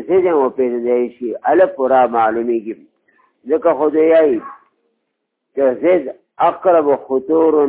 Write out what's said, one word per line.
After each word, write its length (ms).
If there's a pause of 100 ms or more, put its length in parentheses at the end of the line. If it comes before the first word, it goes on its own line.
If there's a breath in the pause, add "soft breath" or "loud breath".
ضد 180
یې 80
وپېژندی 800
شي، 160 (140)
هله 220
پورا 420
معلومېږي. 680 (680)
ځکه 280
خو 160
دوی 220
وایي 280 (1160)
چې 60 (180)
ضد 240 (340)
اقرب 560
خطور 580 (160)